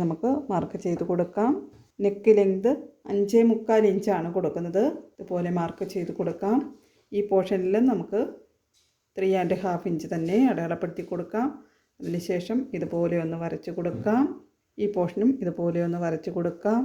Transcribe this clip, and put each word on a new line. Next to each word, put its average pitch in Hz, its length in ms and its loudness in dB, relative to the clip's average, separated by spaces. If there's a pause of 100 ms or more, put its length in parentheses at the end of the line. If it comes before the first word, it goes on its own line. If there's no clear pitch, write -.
നമുക്ക് 170 280 0 (200)
മാർക്ക് - 340 -2
ചെയ്ത് 175 260 -2
കൊടുക്കാം. 180 420 0 (520)
നെക്ക് 202 340 4
ലെങ്ത് 190 320 4 (420)
അഞ്ചേ 202 280 4 (100)
മുക്കാൽ 220 420 4
ഇഞ്ചാണ് 185 440 0
കൊടുക്കുന്നത്. 175 480 0 (320)
ഇതുപോലെ 175 340 -4 (100)
മാർക്ക് 170 340 -4
ചെയ്ത് 175 260 -4
കൊടുക്കാം. 196 380 0 (540)
ഈ 202 100 0 (100)
പോർഷനിൽ 185 440 2 (160)
നമുക്ക് 196 300 -2 (960)
ത്രീ 190 120 0 (120)
ആൻഡ് 180 220 0
ഹാഫ് 180 280 -2
ഇഞ്ച് 156 220 -4
തന്നെ 170 240 0 (140)
അടയാളപ്പെടുത്തി 170 600 -4
കൊടുക്കാം. 190 360 -4 (520)
അതിനുശേഷം 175 640 -4 (160)
ഇതുപോലെ 170 460 0
ഒന്ന് 165 220 -6
വരച്ച് 160 340 -8
കൊടുക്കാം. 208 440 0 (540)
ഈ 208 100 0 (100)
പോർഷനും 185 340 2 (120)
ഇതുപോലെ 170 440 -2
ഒന്ന് 170 180 -4
വരച്ച് 165 320 -4
കൊടുക്കാം. 175 480 0